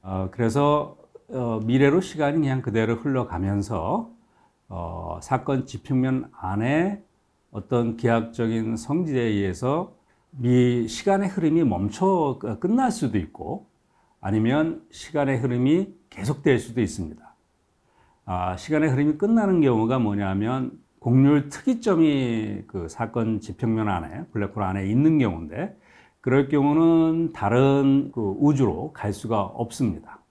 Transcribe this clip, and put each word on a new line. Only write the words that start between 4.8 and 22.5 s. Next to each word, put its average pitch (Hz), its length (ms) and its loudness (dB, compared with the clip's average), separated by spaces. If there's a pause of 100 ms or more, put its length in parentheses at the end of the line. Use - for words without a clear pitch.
사건 131 460 -2
지평면 131 680 -2
안에 139 720 -2 (480)
어떤 117 440 -2
기하학적인 113 800 0
성질에 143 460 -2
의해서 110 720 -2 (380)
미-, 123 560 2
시간의 196 420 0
흐름이 165 340 2
멈춰, 135 760 0 (200)
끝날 240 320 2
수도 110 280 -2
있고, 98 480 -8 (520)
아니면 117 720 0
시간의 139 500 -2
흐름이 131 540 0 (160)
계속될 131 480 0
수도 117 240 -4
있습니다. 82 540 -6 (880)
아, 90 320 -4
시간의 156 320 0
흐름이 143 300 2
끝나는 202 420 2
경우가 120 380 2
뭐냐면 104 880 -2 (220)
곡률 139 400 4
특이점이 135 1200 0